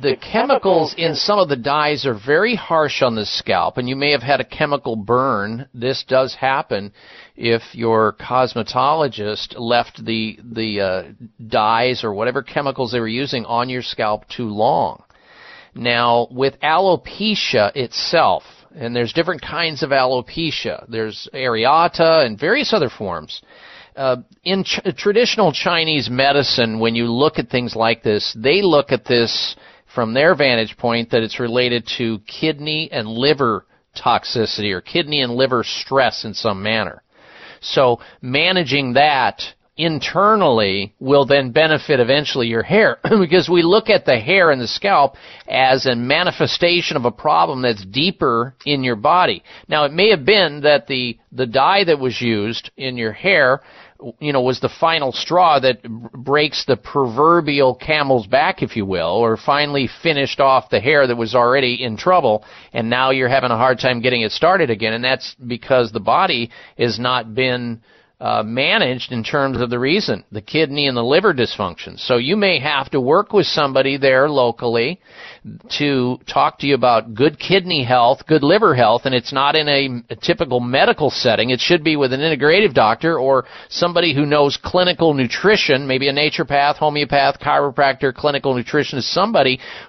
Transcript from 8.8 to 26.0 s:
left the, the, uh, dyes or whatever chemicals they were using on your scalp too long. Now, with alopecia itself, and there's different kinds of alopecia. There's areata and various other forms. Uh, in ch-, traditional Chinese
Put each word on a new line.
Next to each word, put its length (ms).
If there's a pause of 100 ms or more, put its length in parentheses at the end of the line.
left 440
the, 400
the, 380
uh, 220 (440)
dyes 560
or 100
whatever 280
chemicals 500
they 80
were 80
using 380
on 240
your 140
scalp 440
too 220
long. 540 (720)
Now, 560
with 300
alopecia 1120
itself, 680 (320)
and 200
there's 180
different 280
kinds 420
of 80
alopecia. 1000
There's 440
areata 920
and 140
various 340
other 160
forms. 520 (540)
Uh, 220 (260)
in 200
ch-, 160 (160)
traditional 560
Chinese 560